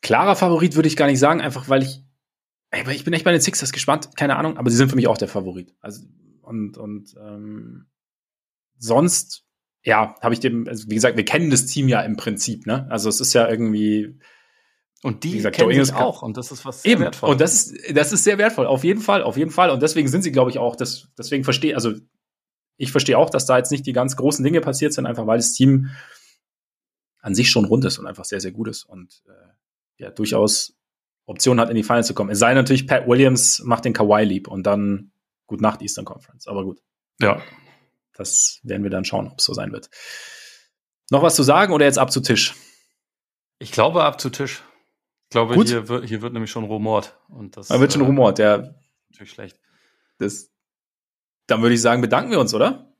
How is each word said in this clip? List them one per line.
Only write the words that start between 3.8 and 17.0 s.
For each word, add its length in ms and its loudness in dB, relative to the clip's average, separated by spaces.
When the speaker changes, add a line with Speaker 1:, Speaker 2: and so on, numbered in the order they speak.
Speaker 1:
keine 200 0
Ahnung, 220 -4
aber 120 0
sie 60 2
sind 140 4
für 60 -2
mich 120 2
auch 100 2
der 100 -4
Favorit. 520 -10
Also, 260 -20
und, 360 -10
und, 400 -16
ähm, 720 -18
sonst, 680 -2
ja, 400 0
habe 120 0
ich 60 -8
dem, 280 -4
also 200 -14
wie 60 -6
gesagt, 220 2
wir 80 0
kennen 260 0
das 160 2
Team 220 0
ja 140 2
im 140 -4
Prinzip, 500 -6
ne? 240 -4
Also 180 -4
es 120 -2
ist 120 -2
ja 160 4
irgendwie 680 -2
Speaker 2:
Und 220 -8
die 80 -4
Speaker 1:
wie 60 -6
gesagt, 180 -4
Speaker 2:
kennen 120 6
Speaker 1:
Joe 40 2
Ingles 160 4
Speaker 2:
sich 80 -6
Speaker 1:
kann 100 0
Speaker 2:
auch 160 -6
und 140 -8
das 160 -12
ist 140 -16
was 160 -14
sehr 100 2
Speaker 1:
Eben. 100 2